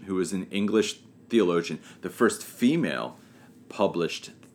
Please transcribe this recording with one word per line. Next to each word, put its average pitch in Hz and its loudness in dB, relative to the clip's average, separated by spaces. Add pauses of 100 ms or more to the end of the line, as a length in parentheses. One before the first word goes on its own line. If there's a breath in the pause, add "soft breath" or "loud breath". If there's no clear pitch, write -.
who 95 -2
is 90 -2
an 92 -4
English 104 0 (300)
theologian, 87 2 (220 loud breath)
the - -8
first - 2
female 92 -2 (520 loud breath)
published 87 -2 (240)